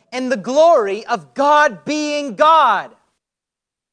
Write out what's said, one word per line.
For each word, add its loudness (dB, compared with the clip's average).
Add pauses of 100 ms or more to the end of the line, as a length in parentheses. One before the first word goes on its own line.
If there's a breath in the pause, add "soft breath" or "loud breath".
(140)
in -6
the -4
glory 0
of -8
God 0
being -6
God. 2 (960)